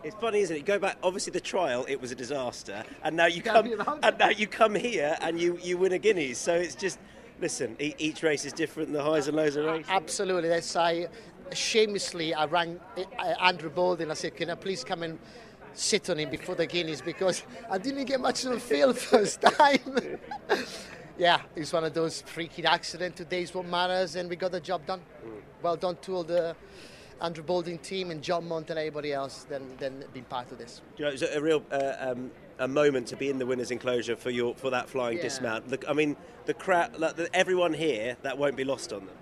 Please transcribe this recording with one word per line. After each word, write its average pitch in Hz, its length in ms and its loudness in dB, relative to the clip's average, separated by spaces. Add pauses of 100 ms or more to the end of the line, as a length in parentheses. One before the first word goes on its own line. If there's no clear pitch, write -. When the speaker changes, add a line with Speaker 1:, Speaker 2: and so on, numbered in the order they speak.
Speaker 1:
It's 151 140 -8
funny, 208 240 2
isn't 170 140 0
it? 143 100 -6
Go 202 120 4
back, 196 240 0
obviously 185 300 -2
the 180 80 -2
trial, 135 480 0
it 135 120 -2
was 120 120 -8
a 120 40 -6
disaster, 120 680 -6 (200)
and 156 120 -2
now 170 100 6
you 170 180 2
Speaker 2:
Yeah, 214 100 0
Speaker 1:
come, 214 120 8
Speaker 2:
you 233 120 -2
know. 285 260 -2
Speaker 1:
and 214 160 6
now 202 100 8
you 214 160 2
come 214 300 4
here 165 460 2
and 170 180 -2
you, 175 240 2
you 180 160 -2
win 185 140 4
a 180 40 2
Guineas. 160 400 2
So 175 160 2
it's 170 220 0
just, 190 240 -4 (420)
listen, 123 380 -4
e-, 147 180 -2
each 156 240 -2
race 151 240 2
is 139 80 -6
different. 156 400 -2
The 147 80 0
highs 147 260 2
and 147 80 0
lows 151 200 4
of 147 100 0
races. 160 240 -2
Speaker 2:
Absolutely. 185 600 0
That's, 170 260 0
I 170 320 2 (460)
shamelessly, 185 840 0
I 156 100 2
rang, 170 340 0 (180)
uh, 185 240 -6 (200)
Andrew 180 280 4
Baldwin. 170 420 0
I 151 40 -2
said, 160 200 -6
"Can 165 140 -4
I 170 60 -2
please 185 280 -6
come 175 180 -4
and 165 160 -6 (560)
sit - 360 0
on 160 100 2
him 151 100 -2
before 175 260 -6
the 165 120 0
Guineas?" 160 340 -2
Because 175 420 0 (280)
I 190 60 0
didn't 269 260 -2
get 262 160 0
much 262 240 0
of 254 80 -2
a 240 80 0
feel 277 340 4
<laughs> - 180 -2
first 208 300 6
time. 269 800 6 (300)
<laughs> - 100 2 (600)
Yeah, 175 220 6 (140)
it's 160 180 -6
one 165 100 2
of 156 120 -2
those 160 260 -2
freaking 160 440 -6
accidents. 170 520 0
Today's 180 340 -4
what 180 140 -6
matters, 180 500 0
and 175 140 -4
we 180 60 -4
got 180 160 -2
the 180 80 -4
job 170 260 -4
done. 185 140 -4
Speaker 1:
Mm. 113 420 -16 (220)
Speaker 2:
Well 170 120 2
done 180 280 -4
to 190 120 -6
all 175 80 -2
the 165 320 0 (640)
Andrew 165 240 -6
Baldwin 175 360 -2
team 185 320 -6
and 156 100 -8
John 170 260 -2
Mont 160 220 -6
and 165 80 -4
everybody 151 360 -4
else 139 360 -6
then, 139 140 -6 (160)
then 135 340 -6
been 123 120 -12
part 127 260 -6
of 123 80 -14
this. 117 240 -16 (120)
Speaker 1:
You 147 100 -4
know, 147 40 2
it 143 40 -4
was 135 100 -4
a 151 180 0
real, 156 300 4
uh, 139 300 0
um, 127 280 -4 (300)
a 131 80 2
moment 135 400 4
to 123 80 -10
be 135 160 -2
in 135 80 -2
the 123 80 -2
winner's 123 240 0
enclosure 120 440 0
for 127 140 -6
your, 120 240 0
for - 160 -4
that 123 200 -2
flying 120 280 -2
Speaker 2:
Yeah. 117 60 -4
Speaker 1:
dismount. 123 480 -4
Look, 135 180 -4
I 147 40 2
mean, 147 220 2 (300)
the 151 80 -2
crowd, 170 460 0
like, 156 160 0
the, 170 200 -4
everyone 180 380 4
here, 123 480 0
that 131 160 -6
won't 143 180 2
be 131 80 -2
lost 131 300 -2
on 101 140 -6
them. 90 140 -16